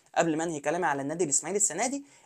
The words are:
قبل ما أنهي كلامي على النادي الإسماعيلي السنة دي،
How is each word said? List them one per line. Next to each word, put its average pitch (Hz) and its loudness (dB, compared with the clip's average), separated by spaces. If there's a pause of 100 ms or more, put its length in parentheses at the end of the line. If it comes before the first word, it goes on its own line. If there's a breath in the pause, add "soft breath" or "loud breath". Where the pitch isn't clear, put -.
(160)
قبل 165 4
ما 160 -2
أنهي 165 -4
كلامي 165 0
على 143 2
النادي 143 -2
الإسماعيلي 160 0
السنة 202 0
دي، 277 -6 (200 soft breath)